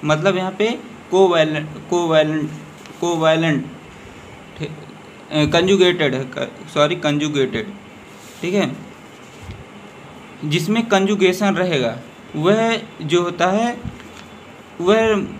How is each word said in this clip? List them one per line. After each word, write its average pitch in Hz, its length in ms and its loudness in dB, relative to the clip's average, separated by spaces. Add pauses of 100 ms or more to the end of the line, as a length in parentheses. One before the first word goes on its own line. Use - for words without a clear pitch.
मतलब 160 320 0
यहाँ 185 140 -4
पे 220 280 -2 (320)
covalent, 156 580 4 (200)
covalent, 156 600 2 (520)
covalent, 160 640 2
अ, - 1000 -16 (680)
conjugated 165 840 4
है, 131 100 -4
क-, - 260 -6 (220)
sorry, 151 220 2
conjugated, 147 720 -2 (720)
ठीक 180 120 -4
है। 175 220 0 (1700)
जिसमें 175 400 0
conjugation 196 680 2
रहेगा 147 420 0 (380)
वह 220 460 2 (200)
जो 165 220 2
होता 175 240 0
है 233 300 0 (1040)
वह 214 460 2 (120)